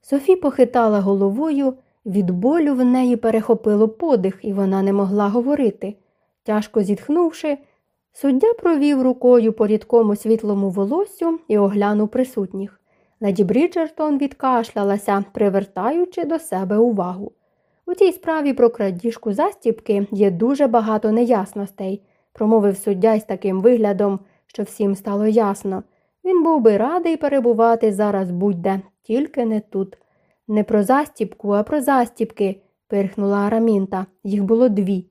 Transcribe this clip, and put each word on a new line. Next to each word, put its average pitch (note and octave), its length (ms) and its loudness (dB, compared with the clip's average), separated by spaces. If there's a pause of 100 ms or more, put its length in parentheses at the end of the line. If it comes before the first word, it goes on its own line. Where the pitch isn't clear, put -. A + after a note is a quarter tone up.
Софі C#4+ 360 0
похитала A#3+ 640 2
головою, B3 720 0 (320)
від F#3 240 0
болю C#4+ 440 0
в B3+ 100 0
неї B3 320 2
перехопило A3 720 0
подих, A3 540 -2
і G#3 100 -6
вона G3 300 0
не G3 100 2
могла G3+ 360 0
говорити. A#3+ 680 -2 (460)
Тяжко G#3+ 400 -2
зітхнувши, D4 760 -2 (540)
суддя C#4 400 2
провів D4 500 2
рукою B3 500 4
по A3 140 0
рідкому G#3+ 500 2
світлому G#3 540 -2
волосю E4 680 -2 (100)
і G#3+ 100 2
оглянув G3+ 500 0
присутніх. G#3 720 -6 (400)
Леді G3+ 240 0
Бріджертон D4+ 720 0
відкашлялася, G#3 1120 -2
привертаючи G#3+ 920 -2
до D#4 140 -4
себе G3 400 -4
увагу. G3 540 0 (540)
"У F4+ 80 -4
цій F#4 180 4
справі D#4 400 -2
про A#3 180 4
крадіжку G#3 640 -6
застібки A3+ 760 -2
є G3+ 200 2
дуже C4 360 0
багато A3 460 0
неясностей", G3+ 920 -2 (300)
промовив G#3+ 440 2
суддя G#3 380 0
із G#3+ 100 -2
таким F#3+ 360 -4
виглядом, G3+ 600 2 (260)
що - 160 -10
всім G3+ 320 -4
стало G3+ 320 -4
ясно. G3+ 560 0 (420)
Він F4+ 180 2
був D#4+ 180 2
би G#3+ 160 4
радий E4 400 0
перебувати A#3 760 2
зараз G3 380 -2
будь-де, F#3+ 500 -2 (220)
тільки C4 420 -4
не G#3+ 160 -2
тут. G3 380 -8 (500)
"Не G#3+ 160 0
про G#3 180 2
застібку, A3 680 -2
а G3+ 100 0
про D4+ 180 -2
застібки", A#3+ 800 -2 (280)
пирхнула G3+ 500 -2
Арамінта. G3+ 680 0 (180)
"Їх G3+ 200 -2
було A3+ 240 4
дві". F#3+ 420 -2